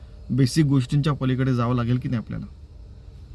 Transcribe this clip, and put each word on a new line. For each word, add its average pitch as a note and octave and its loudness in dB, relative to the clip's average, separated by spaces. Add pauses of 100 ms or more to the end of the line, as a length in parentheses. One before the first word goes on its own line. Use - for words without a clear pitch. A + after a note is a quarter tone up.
(300)
बेसिक C3+ 4
गोष्टींच्या C#3 2
पलीकडे C3 2
जावं A#2+ 2
लागेल A#2+ 2
की B2 -4
नाही B2+ -2
आपल्याला? - -8 (880)